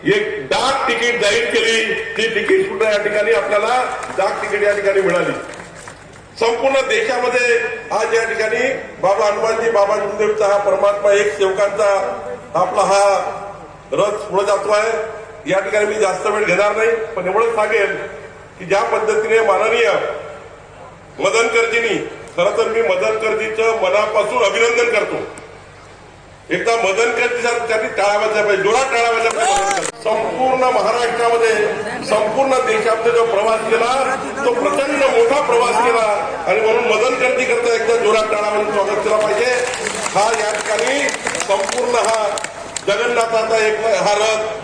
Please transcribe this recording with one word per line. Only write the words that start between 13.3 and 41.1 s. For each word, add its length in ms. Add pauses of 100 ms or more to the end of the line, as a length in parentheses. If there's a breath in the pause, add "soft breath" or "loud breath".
रथ 360
पुढे 160
जातो 260
आहे. 200 (580)
या 100
ठिकाणी 260
मी 140
जास्त 280
वेळ 180
घेणार 300
नाही, 160 (240)
पण 120
एवढंच 280
सांगेन 400 (640)
की 60
ज्या 160 (120)
पद्धतीने 540
माननीय 440 (1300)
मदनकरजींनी, 800 (380)
खरं 220
तर 120
मी 180
मदनकरजींचं 960
मनापासून 640
अभिनंदन 480
करतो. 320 (1300)
एकदा 260
मदनकरजी 680
सारखं 260
त्यांनी 200 (100)
टाळ्या 220
वाजल्या 240
पाहिजे, 200
जोरात 300
टाळ्या 180
वाजल्या 200
पाहिजे. 560 (160)
संपूर्ण 720
महाराष्ट्रामध्ये, 760 (580)
संपूर्ण 480 (100)
देशामध्ये 440
जो 140
प्रवास 340 (100)
केला, 220 (540)
तो 80
प्रचंड 520
मोठा 440
प्रवास 340
केला 240 (400)
आणि 140
म्हणून 260
मदनकरजी 580
करता 300
एकदा 220
जोरात 340
टाळ्या 180
वाजून 220
स्वागत 320
केला 140
पाहिजे. 340 (640)
हा 100 (140)
या 120
ठिकाणी 560 (400)